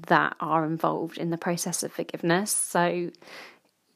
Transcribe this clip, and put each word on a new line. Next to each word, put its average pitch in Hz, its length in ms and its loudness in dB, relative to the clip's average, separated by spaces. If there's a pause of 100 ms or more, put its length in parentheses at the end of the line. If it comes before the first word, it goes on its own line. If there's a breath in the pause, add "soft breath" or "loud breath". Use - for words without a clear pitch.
that 151 340 4
are 160 240 2
involved 160 520 -2
in 170 120 -4
the 165 80 -2
process 175 440 -4
of - 120 -6
forgiveness. 175 580 0
So 175 580 0 (880 loud breath)